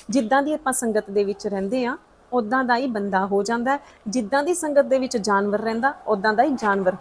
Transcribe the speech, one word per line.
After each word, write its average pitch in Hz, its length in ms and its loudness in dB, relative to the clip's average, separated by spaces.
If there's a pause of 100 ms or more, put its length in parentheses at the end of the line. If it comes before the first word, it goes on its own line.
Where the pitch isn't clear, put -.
ਜਿੱਦਾਂ 254 320 2
ਦੀ 302 120 -2
ਆਪਾਂ 294 200 -2
ਸੰਗਤ 214 360 -2
ਦੇ 202 140 0
ਵਿੱਚ 202 240 -4
ਰਹਿੰਦੇ 202 380 -2
ਹਾਂ, 269 120 -4 (360)
ਉੱਦਾਂ 247 300 0
ਦਾ 240 120 2
ਹੀ 262 120 -2
ਬੰਦਾ 202 380 0
ਹੋ 202 180 2
ਜਾਂਦਾ 240 300 0
ਹੈ। 285 60 -2 (280)
ਜਿੱਦਾਂ 214 360 0
ਦੀ 349 100 0
ਸੰਗਤ 294 280 2
ਦੇ 262 180 2
ਵਿੱਚ 254 180 -4
ਜਾਨਵਰ 202 440 0
ਰਹਿੰਦਾ, 226 320 0 (140)
ਉੱਦਾਂ 214 260 2
ਦਾ 220 100 4
ਹੀ 311 60 2
ਜਾਨਵਰ 196 520 0